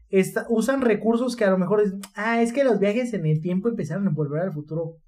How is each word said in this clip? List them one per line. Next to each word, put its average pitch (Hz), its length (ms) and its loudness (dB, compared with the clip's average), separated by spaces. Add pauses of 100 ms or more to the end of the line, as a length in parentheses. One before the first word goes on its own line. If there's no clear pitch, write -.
esta, 190 400 0
usan 233 320 2
recursos 233 540 2
que 214 100 0
a 196 40 4
lo 185 80 4
mejor 190 240 2
es, 196 120 0 (220)
"Ah, 233 280 0
es 233 100 0
que 277 100 2
los 226 160 2
viajes 220 340 0
en 170 120 -4
el 156 160 2
tiempo 185 280 -2
empezaron 190 380 -4
en 160 60 0
Volver 151 300 -2
al 190 100 -4
Futuro". 156 440 -8 (100)